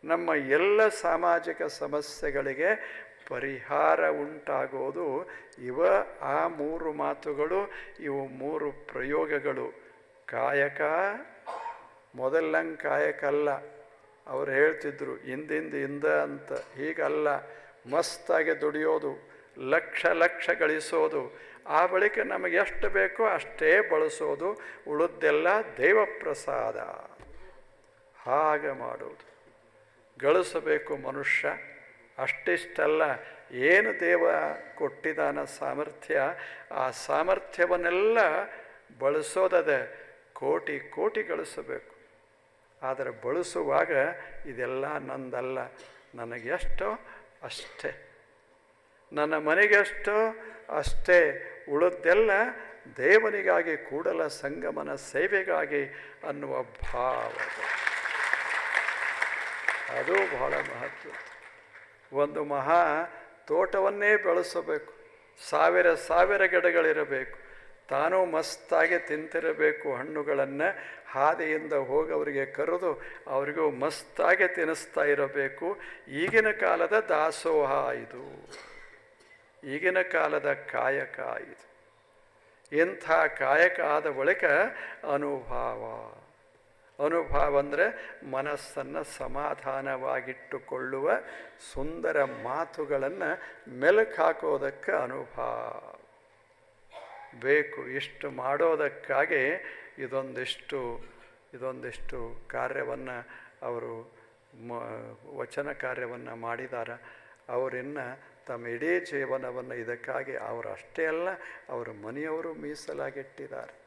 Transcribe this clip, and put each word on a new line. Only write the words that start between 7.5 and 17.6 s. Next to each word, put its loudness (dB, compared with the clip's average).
ಇವು -4
ಮೂರು -4
ಪ್ರಯೋಗಗಳು. -2
ಕಾಯಕ, 0
ಮೊದಲಂಗೆ 0
ಕಾಯಕ 0
ಅಲ್ಲ. 2
ಅವ್ರು -4
ಹೇಳ್ತಿದ್ರು, 2
ಹಿಂದಿಂದ -6
ಹಿಂದ -4
ಅಂತ. 0
ಹೀಗಲ್ಲ, -2